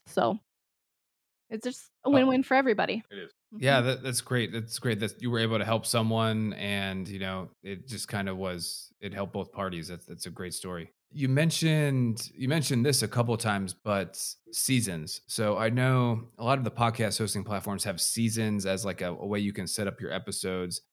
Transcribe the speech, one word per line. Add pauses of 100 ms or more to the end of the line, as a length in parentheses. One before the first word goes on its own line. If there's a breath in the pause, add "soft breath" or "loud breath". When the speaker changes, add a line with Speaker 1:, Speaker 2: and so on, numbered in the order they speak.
Speaker 1:
So (1120)
it's
just (140)
a
Speaker 2:
Oh.
Speaker 1:
win-win
for
everybody.
Speaker 3:
It
is. (240)
Speaker 1:
Mm-hmm.
Speaker 2:
Yeah,
that,
that's
great.
That's
great
that
you
were
able
to
help
someone
and,
you
know, (120)
it
just
kind
of
was,
it
helped
both
parties.
That's,
that's
a
great
story. (200)
You
mentioned,
you
mentioned
this
a
couple
of
times,
but (360)
seasons.
So
I
know
a
lot
of
the
podcast
hosting
platforms
have
seasons
as,
like,
a,
a
way
you
can
set
up
your
episodes. (100)